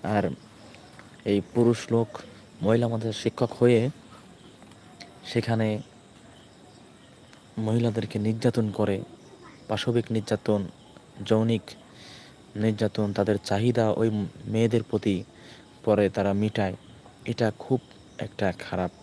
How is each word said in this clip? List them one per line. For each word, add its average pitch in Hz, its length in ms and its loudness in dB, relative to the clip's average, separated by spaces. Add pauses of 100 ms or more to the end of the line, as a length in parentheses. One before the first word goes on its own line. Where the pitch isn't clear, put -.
আর 98 260 0 (960)
এই 101 160 4 (120)
পুরুষ 120 380 2
লোক 113 160 2 (540)
মহিলা 117 260 2
মাদ্রাসার 113 340 -4
শিক্ষক - 380 -2
হয়ে 120 300 4 (1400)
সেখানে 110 540 0 (1800)
মহিলাদেরকে 113 640 0
নির্যাতন 110 520 0
করে, 101 300 0 (680)
পাশবিক 117 440 -2
নির্যাতন, 104 560 -2 (580)
যৌনিক 110 360 2 (920)
নির্যাতন, 107 580 0
তাদের 101 300 2
চাহিদা 110 480 2
ওই 107 340 0 (220)
মেয়েদের 110 360 2
প্রতি 101 400 -2 (600)
পরে 104 260 4
তারা 98 240 0
মিটায়। 104 420 0 (500)
এটা 117 340 0
খুব 131 200 -2 (380)
একটা - 420 -4
খারাপ 90 320 -4 (120)